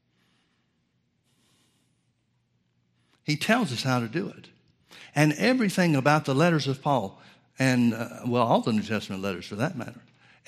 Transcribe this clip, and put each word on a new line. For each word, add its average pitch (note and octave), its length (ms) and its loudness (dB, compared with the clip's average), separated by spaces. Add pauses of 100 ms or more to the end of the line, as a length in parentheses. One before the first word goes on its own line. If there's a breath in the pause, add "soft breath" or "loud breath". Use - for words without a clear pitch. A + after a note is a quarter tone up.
(3250)
He D3+ 100 -2
tells G#3 380 0
us A#2 100 -6
how B2+ 160 0
to A#2 80 -4
do E3 220 -6
it. - 180 -20 (680 loud breath)
And D3+ 200 4
everything G3+ 600 2
about D3 300 4
the C#3 100 -2
letters D#3 340 2
of C3+ 140 -4
Paul, A#2+ 400 -2 (380 soft breath)
and, B2 340 2
uh, A#2 320 -10
well, A#2+ 220 2
all F#3 140 2
the C3 100 -2
New G#2+ 100 0
Testament G2+ 400 -6
letters F#2 240 -6
for G#2 120 -12
that C3+ 200 -4
matter, - 220 -14 (480 soft breath)